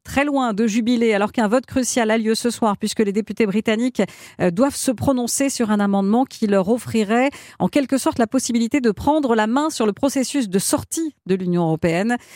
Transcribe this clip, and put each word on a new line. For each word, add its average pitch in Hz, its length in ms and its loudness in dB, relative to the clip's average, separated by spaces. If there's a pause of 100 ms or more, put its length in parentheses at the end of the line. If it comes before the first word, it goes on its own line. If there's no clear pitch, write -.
très 277 220 -2
loin 269 260 0
de 214 160 0
jubiler 226 460 0
alors 202 180 0
qu'un 220 160 0
vote 247 180 0
crucial 240 460 0
a 226 60 2
lieu 220 180 0
ce 240 140 -2
soir 220 260 0
puisque 214 300 -2
les 202 80 0
députés 214 320 -2
britanniques, 220 560 0 (400)
euh, 180 80 2
doivent 240 260 0
se - 140 -2
prononcer 254 600 0
sur 233 200 -2
un 208 100 2
amendement 202 460 2
qui - 220 -4
leur 196 220 2
offrirait 226 600 0 (300)
en 185 80 2
quelque 269 320 0
sorte - 180 -2
la 233 80 2
possibilité 233 560 0
de 240 80 2
prendre 277 460 2
la 214 100 2
main 277 240 0
sur 240 160 -2
le 208 80 0
processus 269 560 -2
de 180 80 0
sortie 302 560 -2 (140)
de 185 80 0
l'Union 175 300 0
européenne. 170 520 0 (180)